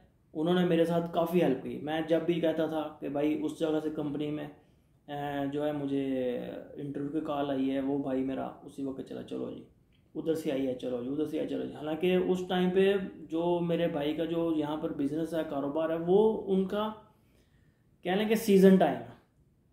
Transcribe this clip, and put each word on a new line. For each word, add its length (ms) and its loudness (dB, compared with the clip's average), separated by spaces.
उन्होंने 320 2
मेरे 200 4
साथ 280 0
काफ़ी 260 2
help 200 2
की। 220 -8
मैं 260 -4
जब 180 2
भी 160 0
कहता 260 2
था 140 -4
कि 80 -6
भाई 260 0
उस 240 -4
जगह 200 0
से 100 -4
company 420 -4
में, 140 -6
अ, 1000 -8
जो 180 -2
है 140 -2
मुझे 260 -2
interview 320 -6
की 120 -2
call 300 -2
आई 180 0
है, 120 -2
वो 180 -2
भाई 240 -2
मेरा 240 -4
उसी 200 -10
वक्त 160 -6
चला, 200 -12
"चलो 300 -8
जी।" 160 -16
उधर 200 -2
से 160 -2
आई 140 0
है, 100 -2
"चलो 280 -4
जी," 60 -6
उधर 160 -2
से 140 -4
आई, 80 -2
"चलो 180 -4
जी।" 80 -8
हालांकि 440 0
उस 320 0
time 200 2
पे 240 4
जो 320 0
मेरे 280 2
भाई 260 -2
का 120 -2
जो 260 0
यहाँ 260 -2
पर 160 -4
business 400 -2
है, 100 0
कारोबार 480 -2
है, 60 0
वो 260 6
उनका 400 0
कह 100 2
लें 120 2
कि 80 2
season 420 8
time 200 4
है, 160 -12